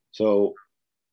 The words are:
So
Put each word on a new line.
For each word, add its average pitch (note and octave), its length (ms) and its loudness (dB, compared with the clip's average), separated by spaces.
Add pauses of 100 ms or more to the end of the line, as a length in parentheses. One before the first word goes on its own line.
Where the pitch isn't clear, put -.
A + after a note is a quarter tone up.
(140)
So G2+ 420 0 (580)